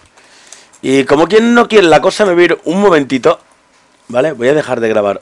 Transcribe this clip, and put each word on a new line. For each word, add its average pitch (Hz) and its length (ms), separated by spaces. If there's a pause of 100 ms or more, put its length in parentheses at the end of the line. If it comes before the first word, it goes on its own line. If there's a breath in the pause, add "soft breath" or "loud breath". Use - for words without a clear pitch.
(800 loud breath)
y 135 240
como 151 220
quien 220 260
no 240 160
quiere 202 180
la 151 140
cosa, 190 240
me 180 80
voy 175 80
a 175 40
ir 165 200
un 180 160
momentito. 147 580 (720)
¿Vale? 135 240
Voy 120 160
a 147 40
dejar 127 280
de 113 80
grabar 101 320